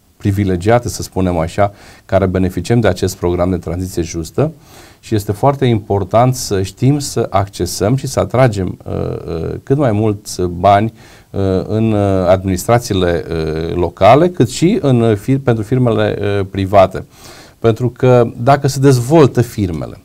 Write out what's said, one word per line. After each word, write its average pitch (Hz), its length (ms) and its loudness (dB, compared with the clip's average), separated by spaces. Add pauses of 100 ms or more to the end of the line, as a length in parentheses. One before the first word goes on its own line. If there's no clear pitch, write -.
(180)
privilegiate, 101 720 0
să - 120 -8
spunem 92 360 -2
așa, 90 360 -2 (320)
care 95 200 2
beneficiem 92 540 0
de 107 80 2
acest 92 280 -2
program 87 340 -2
de 92 80 -2
tranziție 87 440 -6
justă 82 500 -4 (480)
și - 160 -6
este 104 160 -2
foarte 139 340 0
important 113 720 0
să 98 260 -4
știm 131 380 0
să 127 300 -4
accesăm 98 680 -2
și 139 120 -6
să 131 120 -4
atragem, 98 680 0
uh, 95 80 -8
uh, 85 600 -6 (100)
cât 135 140 -2
mai 139 140 0
mulți 104 500 -2
bani, 98 520 2 (360)
uh, 95 120 -6 (260)
în, 110 240 0
uh, 98 360 0
administrațiile, 95 1040 0
uh, 80 460 -4
locale, 101 540 4
cât 156 200 0
și 185 320 0
în, 127 200 2
uh, 113 160 2
fir-, 135 260 -2
pentru 113 200 0
firmele, 107 580 0
uh, 101 280 -2
private. 95 560 0 (540)
Pentru 117 300 0
că 123 380 2 (100)
dacă 139 300 2
se 135 120 -2
dezvoltă 135 600 4
firmele 80 640 -6